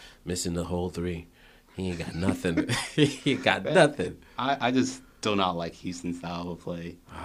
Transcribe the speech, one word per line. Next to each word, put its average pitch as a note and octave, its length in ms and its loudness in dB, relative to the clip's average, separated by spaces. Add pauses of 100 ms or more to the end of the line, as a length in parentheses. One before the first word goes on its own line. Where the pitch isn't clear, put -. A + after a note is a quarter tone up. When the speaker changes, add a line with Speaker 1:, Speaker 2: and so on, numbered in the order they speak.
(260)
Speaker 1:
missing F2 280 -2
the E2+ 100 0
whole F2+ 260 -2
three. E2+ 380 -6 (480)
He F#2 140 -4
ain't E2+ 100 -4
got D#2+ 160 -8
nothing." F2+ 520 0 (140)
<laughs> - 140 -10
He C#3+ 360 4
ain't A2+ 120 0
got G2 200 4
Speaker 2:
Man, D3 100 0
Speaker 1:
nothing. D3 440 4 (200)
Speaker 2:
I, C3+ 200 0 (100)
I B2+ 40 2
just B2+ 300 2 (200)
do G#2+ 140 2
not F#2 200 2
like E2+ 200 -4
Houston's F2 440 -6
style F2 300 -6
of E2+ 100 -8
play. E2+ 380 -8 (140)
Speaker 1:
Oh, - 140 -14